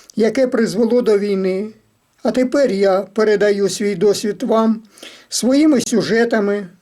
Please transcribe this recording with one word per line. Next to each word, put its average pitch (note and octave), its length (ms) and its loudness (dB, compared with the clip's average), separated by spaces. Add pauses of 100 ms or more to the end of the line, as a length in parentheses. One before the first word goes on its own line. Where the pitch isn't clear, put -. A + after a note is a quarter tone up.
(160)
яке A3+ 320 0
призвело A#3 540 0
до G#3+ 160 2
війни. G3 500 -2 (560)
А B3 80 -2
тепер B3+ 400 0
я G3 300 2 (120)
передаю G#3 560 2
свій G3+ 260 -4
досвід G3+ 480 -2
вам A3 380 0 (480)
своїми C4+ 520 2
сюжетами, G#3 840 -2 (140)